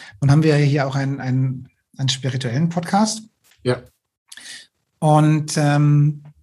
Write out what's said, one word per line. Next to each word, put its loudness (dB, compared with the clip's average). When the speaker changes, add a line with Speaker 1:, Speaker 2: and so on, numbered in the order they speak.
Speaker 1:
nun 2
haben 6
wir 4
hier 2
auch -6
einen, -4
einen, -4
einen -2
spirituellen -4
Podcast. -2
Speaker 2:
Ja. -4
Speaker 1:
Und, 2
ähm, 2